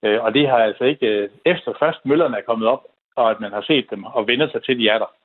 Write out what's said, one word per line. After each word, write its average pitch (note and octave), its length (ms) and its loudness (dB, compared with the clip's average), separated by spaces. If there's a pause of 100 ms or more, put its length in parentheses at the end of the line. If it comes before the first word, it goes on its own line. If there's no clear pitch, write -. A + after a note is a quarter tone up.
Øh, A2 180 2
og A2+ 100 0
det C#3+ 160 4
har B2 80 4
altså A2 260 2
ikke, C3+ 240 0
øh, G#2 220 -2 (160)
efter E3+ 340 0
først D3+ 260 0
møllerne C#3 320 2
er G2 100 -10
kommet A2+ 200 0
op, C3 160 0 (320)
og A#2 160 2
at G#2 80 -4
man G#2 120 -10
har G#2 160 -6
set C#3 240 2
dem G2+ 120 -12
og G#2+ 240 -4
vendt B2+ 240 0
sig A#2 120 -6
til, B2+ 160 -2
de A2 100 2
er G#2+ 80 2
der G#2 140 -4 (140)